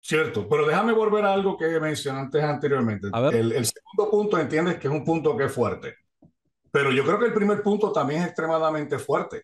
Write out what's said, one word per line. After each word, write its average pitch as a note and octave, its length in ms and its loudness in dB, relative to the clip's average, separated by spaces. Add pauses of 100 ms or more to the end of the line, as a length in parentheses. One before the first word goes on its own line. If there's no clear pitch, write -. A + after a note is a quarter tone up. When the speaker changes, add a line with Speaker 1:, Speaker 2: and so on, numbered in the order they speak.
Speaker 1:
Cierto, G#2+ 460 -2
pero D3 180 2
déjame G3+ 280 2
volver G#3 320 2
a G3 80 4
algo G3 240 0
que D#3+ 220 0
mencionaste C#3+ 640 -2
anteriormente. B2+ 720 0
Speaker 2:
A A#2 100 -2
ver. C#3 140 2
Speaker 1:
El, A2+ 160 2
el A#2+ 140 -2
segundo - 440 -2
punto, G#3 300 2
entiendes D#3 380 0
que C#3+ 100 -6
es C#3+ 60 0
un D3+ 100 -4
punto D#3 320 0
que C3+ 100 0
es B2 60 -4
fuerte. G2 440 -4 (760)
Pero C#3 200 2
yo C3+ 120 2
creo F#3 160 2
que A#3+ 60 2
el A3 80 0
primer G3+ 280 2
punto G3+ 300 0
también D#3 300 0
es F3 60 -2
extremadamente D#3 720 -2
fuerte. - 440 -4